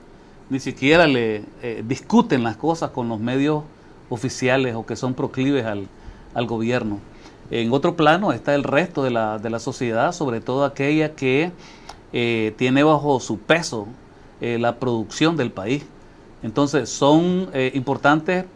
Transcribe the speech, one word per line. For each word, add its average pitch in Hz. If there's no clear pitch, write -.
Ni 135
siquiera 147
le, 113
eh, 110
discuten 139
las 113
cosas 160
con 120
los 113
medios 139
oficiales 127
o 113
que 117
son 127
proclives 131
al, 101
al 123
gobierno. 113
En 117
otro 160
plano 165
está 143
el 139
resto 147
de 127
la, 110
de 113
la 113
sociedad, 123
sobre 131
todo 131
aquella 151
que, 139
eh, 117
tiene 127
bajo 147
su 107
peso, 156
eh, 120
la 117
producción 123
del 120
país. 123
Entonces 139
son, 175
eh, 131
importantes 151